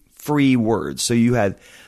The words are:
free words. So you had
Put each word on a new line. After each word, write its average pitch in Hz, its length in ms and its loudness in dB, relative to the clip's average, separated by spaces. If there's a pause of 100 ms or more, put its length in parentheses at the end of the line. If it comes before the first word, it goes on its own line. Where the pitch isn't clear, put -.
(200)
free 139 360 0
words. 98 460 -2
So - 120 -2
you 120 200 2
had 104 240 -2 (300)